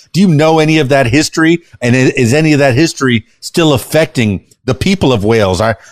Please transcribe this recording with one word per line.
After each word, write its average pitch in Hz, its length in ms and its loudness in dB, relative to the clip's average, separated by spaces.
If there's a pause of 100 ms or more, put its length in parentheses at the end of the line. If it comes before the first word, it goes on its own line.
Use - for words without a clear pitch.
(120)
do 160 80 -2
you 196 80 2
know 156 320 2
any 156 180 2
of 139 120 -2
that 135 180 2
history? 160 560 0 (160)
And 123 160 0
i-, 131 200 2
is 120 160 0
any 156 200 0
of 143 80 0
that 139 140 2
history 127 520 -2 (140)
still 160 320 -2
affecting 123 720 -2 (180)
the 120 120 -2
people 185 360 -2
of 101 120 -2
Wales? 101 360 0
I, 110 100 0 (220)